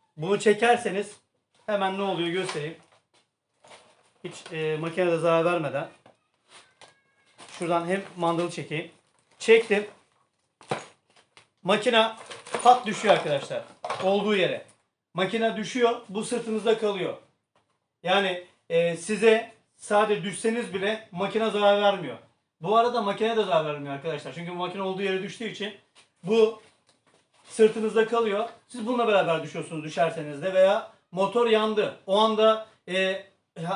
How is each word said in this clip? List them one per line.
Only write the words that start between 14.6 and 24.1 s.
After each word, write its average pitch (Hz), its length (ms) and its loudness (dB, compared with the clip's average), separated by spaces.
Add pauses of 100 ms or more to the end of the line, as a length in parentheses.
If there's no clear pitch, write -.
Makina 190 420 -2
düşüyor. 233 520 0
Bu 202 160 -6
sırtınızda 220 540 -2
kalıyor. 202 380 -4 (840)
Yani, 180 420 0 (240)
e, 170 280 2
size 220 560 2 (240)
sadece 208 460 0
düşseniz 208 520 -4
bile 208 380 -4
makine 202 380 -2
zarar 202 320 4
vermiyor. 175 340 0 (440)
Bu 190 160 2
arada 233 260 2
makine 214 340 -2
de 214 80 2
zarar 160 220 0
vermiyor 143 280 -8
arkadaşlar. 143 380 -8